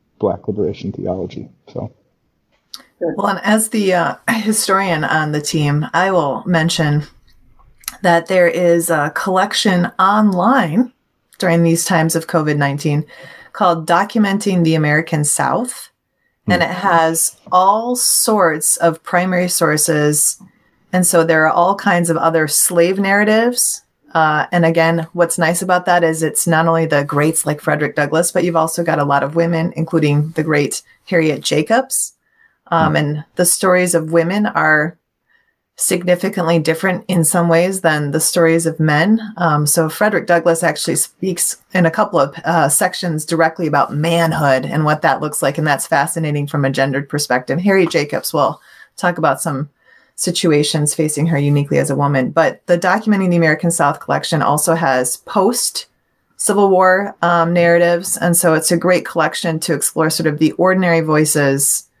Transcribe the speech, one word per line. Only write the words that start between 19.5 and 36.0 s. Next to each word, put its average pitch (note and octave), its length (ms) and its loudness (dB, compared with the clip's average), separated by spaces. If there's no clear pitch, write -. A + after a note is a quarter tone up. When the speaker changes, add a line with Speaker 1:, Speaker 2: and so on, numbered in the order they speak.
Speaker 2:
And F3+ 140 2
so E3 160 2
there D#3+ 220 2
are D#3 80 2
all F#3 220 2
kinds F3 340 0
of D#3 80 0
other D#3+ 300 2
slave F3 520 0
narratives. G#3+ 840 0
Uh, D3+ 380 2
and F3 140 2
again, E3 480 2
what's E3+ 260 0
nice E3+ 220 0
about F3+ 240 0
that F3+ 180 2
is D#3+ 180 0
it's D#3 260 -2
not E3 200 2
only E3 180 2
the D3 180 0
greats D3 420 0
like D3 160 -4
Frederick D3+ 340 -2
Douglass, D3+ 360 -2
but F3 120 0
you've E3+ 120 0
also E3 280 -2
got D#3+ 160 -2
a C#3+ 60 0
lot C#3 180 0
of D3 120 -4
women, E3 400 0
including D3+ 560 0
the D#3 120 -2
great D3 380 -2
Harriet D#3 360 0
Jacobs. A3 720 -2
Um, D#3+ 200 2
Speaker 1:
Hmm. D3+ 60 0
Speaker 2:
and D3+ 280 -4
the F3+ 100 0
stories F3+ 500 2
of D#3+ 160 -2
women F3 340 2
are D#3 500 0
significantly F3+ 800 0